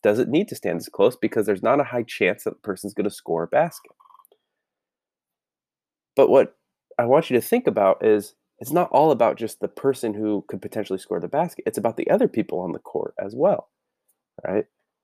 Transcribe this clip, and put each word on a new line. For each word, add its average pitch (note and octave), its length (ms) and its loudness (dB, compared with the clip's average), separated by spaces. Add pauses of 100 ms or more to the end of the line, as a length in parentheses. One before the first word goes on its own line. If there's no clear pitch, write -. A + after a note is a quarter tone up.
Doesn't G#2+ 280 2
need F3 180 0
to C#3 60 -10
stand E2+ 240 -4
as D#2+ 100 -12
close A#2+ 280 2
because A2 280 -2
there's G2 180 -2
not B2+ 180 2
a C3+ 40 0
high B2 200 -4
chance - 400 -2
that - 100 -6
the - 60 -20
person's G2 340 -8
gonna G2+ 160 -2
score E2+ 320 -6
a E2+ 60 -6
basket. - 440 -2 (2250)
But C3+ 140 6
what - 260 4 (420)
I A#2+ 60 2
want C#3 260 2
you B2 80 4
to - 80 0
think B3 200 0
about G2 380 2
is G#2+ 300 2 (260)
it's B2 120 -8
not F3 200 0
all D3+ 180 4
about A2 260 2
just - 240 -8
the G2+ 80 -4
person C3 460 -2
who G#2 340 -2
could G2+ 140 -8
potentially G2+ 360 -6
score F2+ 220 -6
the F2 80 -8
basket. D#3+ 380 -4
It's - 120 -4
about A2+ 180 -2
the - 140 -2
other G3+ 180 4
people - 320 -4
on F2+ 120 -6
the - 60 -10
court - 440 -8
as G2+ 120 -10
well, D#3+ 340 0 (760)
right? F#2+ 180 -2 (400)